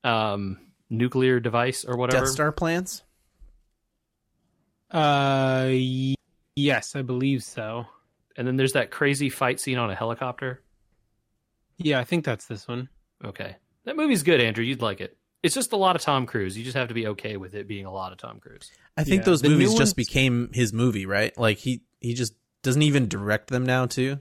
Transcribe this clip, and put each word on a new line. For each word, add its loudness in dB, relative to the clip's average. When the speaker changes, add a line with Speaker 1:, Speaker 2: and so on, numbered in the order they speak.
Speaker 1:
um, 0
nuclear 2
device -2
or -6
whatever? 2
Speaker 2:
Death -2
Star 0
plans? -4
Speaker 3:
Uh, 2
y-, 0
yes, 0
I -4
believe -2
so. -10
Speaker 1:
And -4
then -2
there's 2
that 0
crazy 0
fight -2
scene -4
on 0
a -4
helicopter? -6
Speaker 3:
Yeah, 2
I -2
think 0
that's -4
this -12
one. -8
Speaker 1:
Okay. -12
That -8
movie's 2
good, 6
Andrew. 2
You'd -2
like -2
it. -12
It's 2
just -4
a -2
lot 4
of -4
Tom 0
Cruise. -4
You -12
just -6
have -2
to -8
be -4
okay -8
with -12
it -10
being -10
a -14
lot -8
of -20
Tom -16
Cruise. -20
Speaker 2:
I -2
think 2
Speaker 3:
Yeah. -2
Speaker 2:
those 6
Speaker 3:
The 4
new 8
Speaker 2:
movies 8
just 4
Speaker 3:
ones 4
Speaker 2:
became 0
his 2
movie, 0
right? -2
Like, 2
he, -4
he -4
just, -4
doesn't 2
even 4
direct -4
them -2
now, 2
too? -2